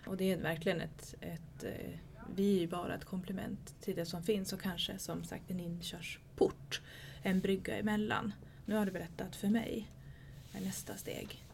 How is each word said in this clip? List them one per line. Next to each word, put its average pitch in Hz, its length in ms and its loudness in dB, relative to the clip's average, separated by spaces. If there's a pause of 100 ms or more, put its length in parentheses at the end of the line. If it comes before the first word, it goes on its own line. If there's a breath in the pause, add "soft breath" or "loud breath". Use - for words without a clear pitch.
Och 190 100 -2
det 190 160 6
är 175 60 4
verkligen 165 420 4
ett, - 400 -6
ett, - 440 -8
eh, - 260 -4 (460)
vi 196 200 8
är 180 40 6
ju 165 80 4
bara 175 260 -2
ett - 100 -6
komplement 185 760 -4
till 185 160 -2
det 170 100 0
som 170 160 -4
finns 196 300 4
och 190 80 -4
kanske, 190 380 0
som 170 260 -4
sagt, 165 260 -6
en 185 100 -2
inkörsport, - 1200 0 (420 loud breath)
en 185 180 6
brygga 190 380 2
emellan. 214 540 2 (340 loud breath)
Nu 202 80 2
har 208 120 6
du 190 60 2
berättat 180 440 -4
för 202 120 2
mig, 226 420 2 (640 loud breath)
vad 196 100 -6
är 190 40 0
nästa - 300 -4
steg? - 580 -6